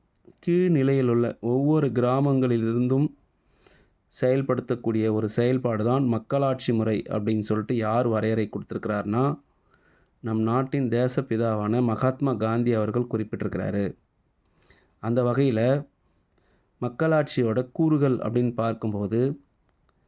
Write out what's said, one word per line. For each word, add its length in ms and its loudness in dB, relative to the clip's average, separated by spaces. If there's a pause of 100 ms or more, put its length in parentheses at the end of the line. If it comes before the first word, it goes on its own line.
(400)
கீழ் 300 2
நிலையிலுள்ள 720 2
ஒவ்வொரு 460 2
கிராமங்களிலிருந்தும் 1200 2 (1080)
செயல்படுத்தக்கூடிய 1000 0
ஒரு 160 0
செயல்பாடு 540 0
தான் 220 2
மக்களாட்சி 680 -2
முறை 360 0
அப்படின்னு 300 -2
சொல்லிட்டு 360 -2
யார் 320 0
வரையறை 420 0
கொடுத்திருக்கிறார்னா, 760 -4 (1000)
நம் 180 -2
நாட்டின் 480 0
தேசப்பிதாவான 920 0
மகாத்மா 500 0
காந்தி 400 0
அவர்கள் 380 -2
குறிப்பிட்டிருக்கிறாரு. 760 -4 (1120)
அந்த 240 0
வகையில 640 2 (960)
மக்களாட்சியோட 920 0
கூறுகள் 460 2
அப்படின்னு 360 0
பார்க்கும்போது, 680 -2 (880)